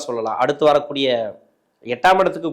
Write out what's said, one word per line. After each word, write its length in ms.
சொல்லலாம். 360
அடுத்து 280
வரக்கூடிய 380
எட்டாம் 280
இடத்துக்கு 300